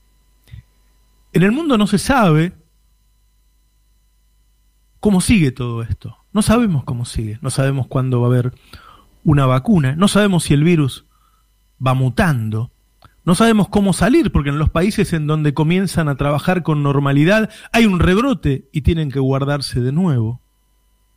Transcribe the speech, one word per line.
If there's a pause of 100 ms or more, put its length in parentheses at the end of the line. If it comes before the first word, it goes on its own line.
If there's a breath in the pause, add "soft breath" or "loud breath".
(1300 loud breath)
En
el
mundo
no
se
sabe (2500)
cómo
sigue
todo
esto. (120)
No
sabemos
cómo
sigue.
No
sabemos
cuándo
va
a
haber (760 loud breath)
una
vacuna.
No
sabemos
si
el
virus (760)
va
mutando. (540 soft breath)
No
sabemos
cómo
salir,
porque
en
los
países
en
donde
comienzan
a
trabajar
con
normalidad (240 loud breath)
hay
un
rebrote
y
tienen
que
guardarse
de
nuevo. (760)